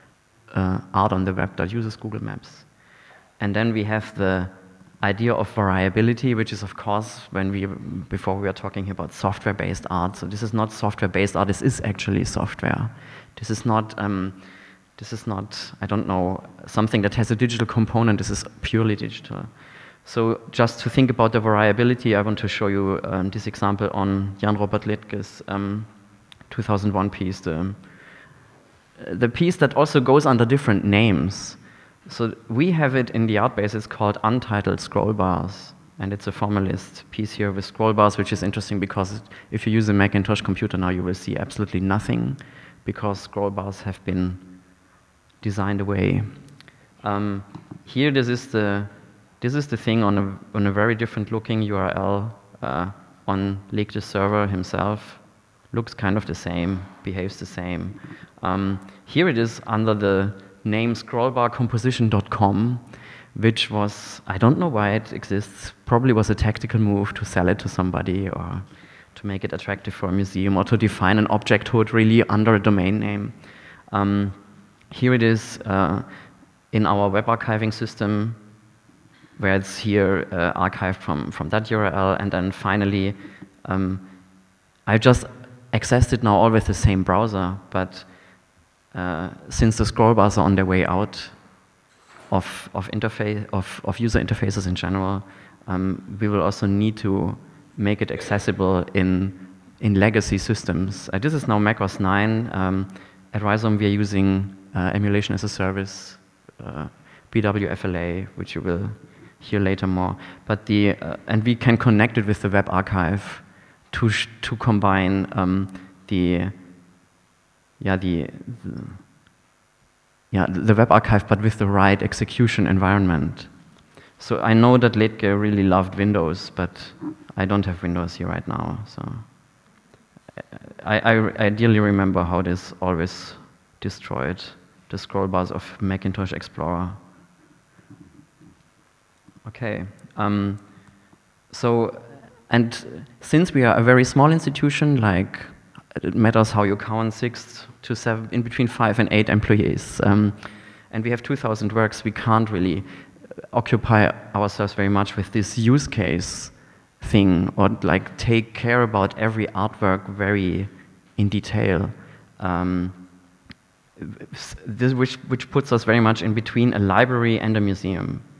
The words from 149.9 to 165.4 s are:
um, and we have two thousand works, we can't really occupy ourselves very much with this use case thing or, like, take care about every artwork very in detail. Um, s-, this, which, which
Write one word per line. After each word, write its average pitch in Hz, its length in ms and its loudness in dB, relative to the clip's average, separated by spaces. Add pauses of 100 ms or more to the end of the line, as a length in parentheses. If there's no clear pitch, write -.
um, 104 280 6 (600)
and 110 120 -6
we 120 60 -2
have 120 120 -2
two 143 140 -4
thousand 110 360 -2
works, 110 320 0
we 107 80 -2
can't 110 380 2
really 92 340 0 (680)
occupy 113 580 4 (240)
ourselves 101 400 -2
very 98 140 0
much 101 280 0
with 101 160 -6
this 107 260 -2
use 123 280 4
case - 640 -4 (520)
thing 92 540 4
or, 98 120 4 (140)
like, 95 340 0
take 113 380 0
care 120 280 2
about 104 360 0
every 110 300 -2
artwork 95 640 -2
very 98 580 -2 (480)
in 101 120 2
detail. 101 640 0 (500)
Um, 90 520 -2 (1400)
s-, - 220 -14 (120)
this, 123 280 0
which, 127 200 0 (140)
which 131 220 -4